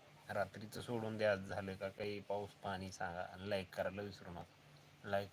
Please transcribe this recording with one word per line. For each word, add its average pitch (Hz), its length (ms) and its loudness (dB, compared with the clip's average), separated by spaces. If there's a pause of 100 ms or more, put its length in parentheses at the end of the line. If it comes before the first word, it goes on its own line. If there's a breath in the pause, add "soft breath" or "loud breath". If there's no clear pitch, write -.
(300)
रात्रीचं 101 520 0
सोडून 110 360 0
द्या, 107 140 8
आज 98 160 4
झालं 95 280 0
का 98 140 -2
काही 104 300 -2
पाऊस 101 300 0 (140)
पाणी 95 280 -2
सांगा. 90 320 -2
आणि 92 260 -6
लाईक 95 260 0
करायला 95 260 0
विसरू 95 300 -6
नका, - 760 -12
लाईक 101 240 4